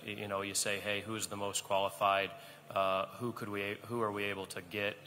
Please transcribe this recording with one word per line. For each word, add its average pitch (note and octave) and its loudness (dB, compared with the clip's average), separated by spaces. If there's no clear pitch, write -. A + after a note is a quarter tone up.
y-, G#2 -4
you G#2 -4
know, G2 0
you G2+ -2
say, G2+ 2
"Hey, G2+ 0
who's G2+ -4
the G#2 -6
most G2+ -2
qualified? G2 4
Uh, F#2+ 4
who A#2 0
could A2 -8
we, G#2 -2
who A#2 -2
are G#2+ 2
we G2+ 0
able G2 -2
to - -8
get? G#2 0